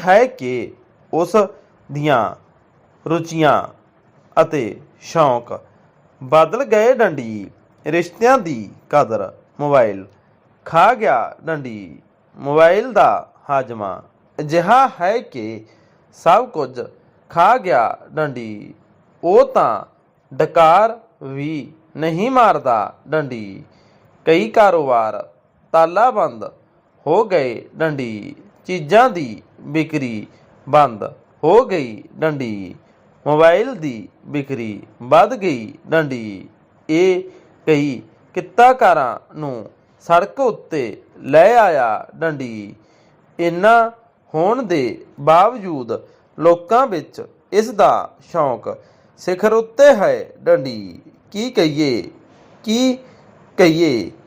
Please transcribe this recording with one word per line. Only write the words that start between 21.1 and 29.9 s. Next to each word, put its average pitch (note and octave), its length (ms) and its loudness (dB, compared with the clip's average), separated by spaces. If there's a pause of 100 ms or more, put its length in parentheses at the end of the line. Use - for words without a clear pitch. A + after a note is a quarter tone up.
ਵੀ C#3 500 -10 (240)
ਨਹੀਂ E3 340 -4
ਮਾਰਦਾ। C#3+ 640 0 (140)
ਡੰਡੀ। B2+ 560 -8 (600)
ਕਈ F3 240 2
ਕਾਰੋਬਾਰ C3+ 800 0 (440)
ਤਾਲਾਬੰਦ E3 720 0 (640)
ਹੋ F#3 180 2
ਗਏ। C#3+ 520 -4
ਡੰਡੀ। B2 600 -6 (300)
ਚੀਜ਼ਾਂ F#3 440 2
ਦੀ C3 320 -10 (180)
ਵਿਕਰੀ C#3+ 640 -6 (420)